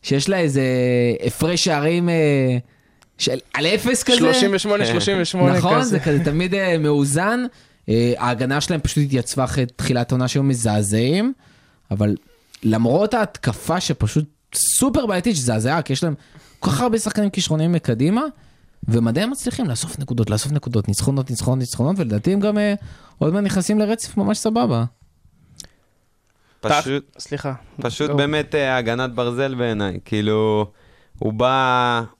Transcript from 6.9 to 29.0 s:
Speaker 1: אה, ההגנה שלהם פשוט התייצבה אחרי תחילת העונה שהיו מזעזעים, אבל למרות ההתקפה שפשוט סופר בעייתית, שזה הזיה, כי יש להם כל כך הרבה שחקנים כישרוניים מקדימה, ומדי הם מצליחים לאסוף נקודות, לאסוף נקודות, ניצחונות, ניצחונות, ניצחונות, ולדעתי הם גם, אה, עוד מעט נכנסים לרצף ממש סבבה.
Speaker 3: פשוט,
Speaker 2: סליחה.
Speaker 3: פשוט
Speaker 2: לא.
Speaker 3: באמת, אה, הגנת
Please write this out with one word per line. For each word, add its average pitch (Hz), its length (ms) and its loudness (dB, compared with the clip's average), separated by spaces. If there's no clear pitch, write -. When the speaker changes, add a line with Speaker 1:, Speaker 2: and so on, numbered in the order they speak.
Speaker 1:
אה, 117 280 2
ההגנה 123 440 -2
שלהם 170 180 -2
פשוט - 240 0
התייצבה 135 400 -2
אחרי 127 220 -2
תחילת - 460 -2
העונה 127 160 0
שהיו 139 160 0
מזעזעים, 117 920 2
אבל 104 240 0
למרות 117 500 2
ההתקפה 180 680 -2
שפשוט 151 460 -2
סופר 262 500 0
בעייתית, 196 300 0
שזה 123 200 0
הזיה, 131 260 0
כי 139 120 -4
יש 131 100 -2
להם 165 100 0
כל 185 120 0
כך - 100 0
הרבה 233 160 2
שחקנים 208 320 -2
כישרוניים 165 420 0
מקדימה, 160 500 0
ומדי 117 340 2
הם 226 100 -2
מצליחים 254 380 -4
לאסוף 131 300 -6
נקודות, 120 300 -2
לאסוף 110 220 -2
נקודות, 120 360 -2
ניצחונות, 135 420 -2
ניצחונות, 127 300 -2
ניצחונות, 131 400 -2
ולדעתי 117 340 0
הם 202 60 2
גם, 208 180 0
אה, 208 160 2
עוד 156 160 0
מעט 202 100 0
נכנסים 202 360 0
לרצף 214 380 -2
ממש 202 200 0
סבבה. 220 460 0
Speaker 3:
פשוט, 139 420 0
Speaker 2:
סליחה. 143 340 -8
Speaker 3:
פשוט 143 280 -4
Speaker 2:
לא. 143 60 -2
Speaker 3:
באמת, 147 400 0
אה, 135 220 0
הגנת 123 360 -2